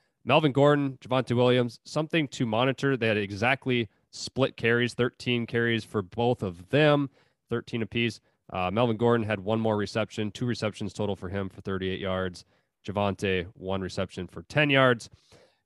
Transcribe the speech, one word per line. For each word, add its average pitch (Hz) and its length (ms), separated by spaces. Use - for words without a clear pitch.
Melvin 147 280
Gordon, 139 480
Javonte 127 340
Williams, 123 500
something 156 440
to - 160
monitor. 127 520
They 113 100
had 110 100
exactly 113 720
split - 460
carries, 117 360
thirteen 120 540
carries 117 380
for 107 180
both 117 400
of 90 260
them, 147 400
thirteen 120 340
apiece. 117 380
Uh, 90 180
Melvin 113 260
Gordon 117 300
had 104 140
one 110 200
more 110 160
reception, 104 540
two - 160
receptions 107 460
total 101 240
for 95 120
him 98 200
for 101 140
thirty-eight 95 380
yards. 92 440
Javonte, 98 680
one 95 260
reception 92 460
for - 160
ten 147 280
yards. 131 380